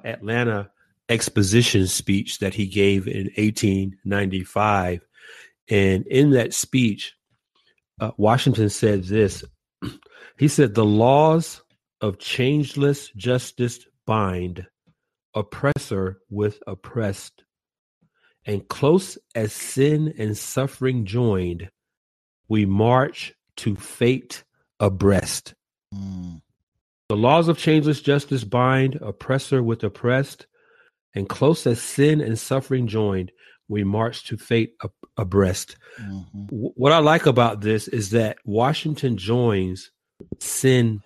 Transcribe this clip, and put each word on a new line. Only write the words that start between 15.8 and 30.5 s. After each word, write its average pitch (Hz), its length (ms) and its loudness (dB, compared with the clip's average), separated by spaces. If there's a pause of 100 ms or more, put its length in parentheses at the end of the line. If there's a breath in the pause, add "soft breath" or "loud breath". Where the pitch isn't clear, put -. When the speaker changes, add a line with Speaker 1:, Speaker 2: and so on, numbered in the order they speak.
Speaker 1:
with 104 340 -2
oppressed, - 800 -8 (1040)
and 101 220 -6
close 170 520 0 (160)
as 110 180 -4
sin 151 640 0
and 107 180 -4
suffering 127 720 -4
joined, 92 640 -2 (800)
we 107 180 2
march 117 680 2 (240)
to 104 180 -4
fate - 680 -2 (360)
abreast." 95 760 0 (400)
Speaker 2:
Mm. 92 480 -12 (680)
Speaker 1:
The 107 80 0
laws 151 300 4
of 165 120 0
changeless 151 420 2
justice 139 420 0
bind 131 520 2
oppressor 131 640 -2
with 113 220 -2
oppressed, 123 640 -4 (640 soft breath)